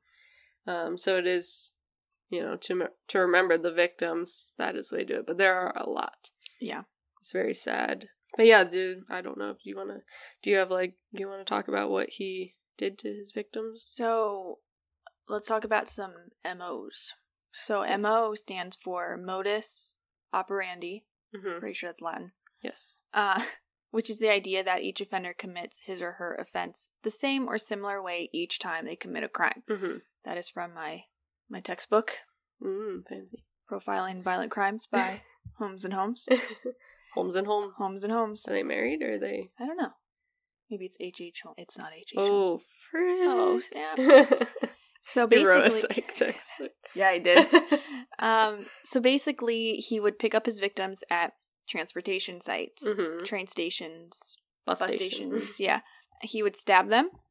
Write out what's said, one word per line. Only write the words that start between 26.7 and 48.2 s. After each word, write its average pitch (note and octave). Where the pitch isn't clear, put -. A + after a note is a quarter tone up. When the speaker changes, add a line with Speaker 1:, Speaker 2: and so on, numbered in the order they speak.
Speaker 2:
the A3
same C4+
or G#3+
similar G3+
way F3
each -
time E3
they D#3
commit E3
a C#3+
crime. -
Speaker 1:
Mm-hmm. F#3
Speaker 2:
That E3+
is F3
from F3
my, D#3+
my F#3+
textbook. -
Speaker 1:
Mm, F#3+
fancy. G3
Speaker 2:
Profiling F#3+
Violent F#3
Crimes G3+
by F#3+
Speaker 1:
<laughs> -
Speaker 2:
Holmes G3
and F#3+
Holmes. G3+
Speaker 1:
<laughs> -
Holmes F3+
and F#3+
Holmes. G#3
Speaker 2:
Holmes G3
and G#3+
Holmes. G#3+
Speaker 1:
Are -
they G3+
married D4
or A3+
are G#3
they? G3
Speaker 2:
I B3+
don't D#4+
know. D4
Maybe F#3+
it's F#3
H F3+
H F3
Holmes. D#3+
It's -
not D#3+
H D#3+
H -
Speaker 1:
Oh, G3+
Speaker 2:
Holmes. E3+
Speaker 1:
frick. F4+
Speaker 2:
Oh, F4+
snap. C4+
Speaker 1:
<laughs> -
Speaker 2:
So A#3+
Speaker 1:
You A3+
wrote F#3
a F#3+
Speaker 2:
basically, A3
Speaker 1:
psych -
textbook. -
Speaker 2:
Yeah, F#3+
I F3+
did. F3
Speaker 1:
<laughs> D4
Speaker 2:
Um, A3